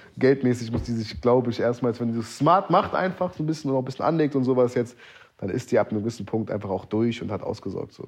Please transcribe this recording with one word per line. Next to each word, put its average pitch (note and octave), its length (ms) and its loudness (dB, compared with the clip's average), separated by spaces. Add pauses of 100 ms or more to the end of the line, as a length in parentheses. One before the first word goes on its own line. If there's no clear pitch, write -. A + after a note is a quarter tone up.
(180)
geldmäßig B2+ 520 2
muss A#2 120 -2
die A#2+ 100 -6
sich, A2+ 280 -6
glaub A#2+ 280 4
ich, A2 120 -2
erstmals, A#2+ 400 0
wenn A#2 120 -2
die A#2 60 -4
das A2+ 200 -8
smart F3 320 4
macht G3 240 4
einfach F3+ 400 -2
so - 80 -6
ein D#3 40 -2
bisschen D3+ 240 -4
und C3+ 60 2
auch C3 40 2
ein B2+ 40 -2
bisschen C3+ 200 -6
anlegt D3+ 320 2
und C3 80 2
sowas B2 300 4
jetzt, A#2 220 -2 (420)
dann G2 120 -6
ist - 200 -6
die A2+ 80 4
ab G#2 120 2
einem G#2+ 100 -2
gewissen G#2+ 260 -6
Punkt A2 240 -4
einfach G2+ 200 -6
auch F#2+ 140 -4
durch A2+ 380 0
und G2+ 80 -6
hat G2+ 120 -6
ausgesorgt. - 520 -8
So, - 140 -16